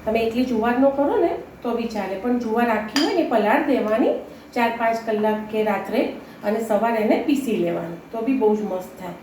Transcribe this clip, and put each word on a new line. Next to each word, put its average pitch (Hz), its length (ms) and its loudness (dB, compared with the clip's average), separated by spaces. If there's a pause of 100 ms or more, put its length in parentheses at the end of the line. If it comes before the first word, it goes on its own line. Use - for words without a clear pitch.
તમે 226 220 0
એકલી 233 240 0
જુવારનો 240 480 4
કરો 320 240 2
ને 339 80 4 (340)
તો 240 140 -2
બી 226 160 -4
ચાલે, 190 280 -4
પણ 247 220 0
જુવાર 233 300 2
આખી 220 280 -2
હોય 392 160 0
ને 320 140 2
પલાળ 226 360 2
દેવાની 233 460 2 (420)
ચાર 233 220 2
પાંચ 226 300 0
કલાક 214 340 0 (100)
કે 214 160 0
રાત્રે, 202 340 -2 (420)
અને 208 160 0 (100)
સવારે 220 320 2
એને 226 160 4 (100)
પીસી 226 360 0
લેવાનું 170 360 -4 (140)
તો 226 140 -4
બી 262 120 2
બહુ 214 100 6 (100)
જ - 100 -2
મસ્ત 185 320 -6
થાય. 175 220 -10